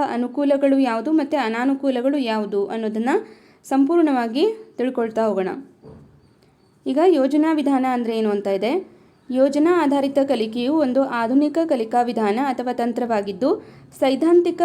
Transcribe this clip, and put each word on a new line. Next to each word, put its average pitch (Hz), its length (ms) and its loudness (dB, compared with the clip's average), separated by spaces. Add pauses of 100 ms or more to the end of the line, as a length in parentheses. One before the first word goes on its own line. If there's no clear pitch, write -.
(120)
ಅನುಕೂಲಗಳು 277 680 0
ಯಾವುದು, 233 320 -2
ಮತ್ತೆ 302 260 0
ಅನಾನುಕೂಲಗಳು 262 800 0
ಯಾವುದು 214 500 -2
ಅನ್ನೋದನ್ನ 220 420 -4 (540)
ಸಂಪೂರ್ಣವಾಗಿ 277 840 0 (300)
ತಿಳ್ಕೊಳ್ತಾ 233 440 -2
ಹೋಗೋಣ. 190 280 0 (1400)
ಈಗ 269 200 0
ಯೋಜನಾ 302 460 2
ವಿಧಾನ 277 380 0
ಅಂದ್ರೆ 233 260 -2
ಏನು 220 120 0
ಅಂತ 202 180 -2
ಇದೆ. 196 400 -2 (440)
ಯೋಜನಾ 294 520 2
ಆಧಾರಿತ 277 340 0 (100)
ಕಲಿಕೆಯು 240 460 -2
ಒಂದು 269 280 2
ಆಧುನಿಕ 262 640 0
ಕಲಿಕಾ 240 360 0
ವಿಧಾನ 226 460 0
ಅಥವಾ 254 260 -4
ತಂತ್ರವಾಗಿದ್ದು, 233 920 -2 (340)
ಸೈದ್ಧಾಂತಿಕ 339 640 2